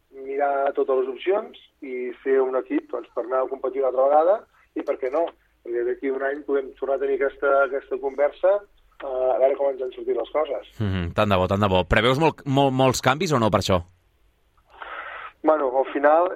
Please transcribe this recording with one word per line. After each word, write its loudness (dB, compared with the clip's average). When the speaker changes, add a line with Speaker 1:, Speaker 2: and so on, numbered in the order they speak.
Speaker 1:
mirar -2
totes 0
les -2
opcions -4
i -8
fer 2
un 0
equip, -4
doncs, -8
per -4
anar -2
a -4
competir -4
una 0
altra 2
vegada 4
i, -6
per -4
què -4
no, -2
perquè -4
d'aquí -4
un -6
any -6
podem -2
tornar -2
a -8
tenir 0
aquesta, -2
aquesta -4
conversa, 0
eh, -2
a 0
veure 4
com 0
ens -6
han -6
sortit -4
les -6
coses. -4
Speaker 2:
Mhm, -2
tant 2
de 4
bo, 2
tant 0
de 2
bo. 4
Preveus 2
molt, 0
molt, 2
molts 2
canvis 0
o 4
no 2
per 4
això? 2
Speaker 1:
Bueno, 2
al 0
final, 2